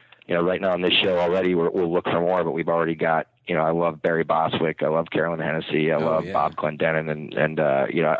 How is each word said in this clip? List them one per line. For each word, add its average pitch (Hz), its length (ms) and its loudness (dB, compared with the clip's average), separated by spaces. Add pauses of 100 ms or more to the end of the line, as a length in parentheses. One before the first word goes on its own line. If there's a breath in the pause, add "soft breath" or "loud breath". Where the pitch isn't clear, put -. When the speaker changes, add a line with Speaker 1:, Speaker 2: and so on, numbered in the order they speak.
(280 loud breath)
Speaker 1:
you 87 80 -2
know, 87 80 2
right 90 180 0
now 95 120 0
on 87 80 -2
this 90 120 2
show 92 240 2
already, 90 380 2
we're, 85 160 2
we'll 87 200 0
look 87 140 0
for 87 160 0
more, 87 220 2
but 82 80 -2
we've 82 180 -2
already 82 240 2
got, 80 340 0 (200)
you 87 80 -2
know, 78 80 2
I 80 80 2
love 82 280 0
Barry 82 240 0
Bostwick, 80 600 0
I 78 60 2
love 80 200 0
Carolyn 82 300 -2
Hennessy, 78 520 0
I 78 40 2
Speaker 2:
Oh, 78 100 0
Speaker 1:
love 80 200 0
Speaker 2:
yeah. 95 80 -8
Speaker 1:
Bob 78 220 0
Clendenin, 80 540 -2
and, 76 240 -8
and, 76 260 -2
uh, 69 320 2
you 80 120 0
know, 76 60 2 (100)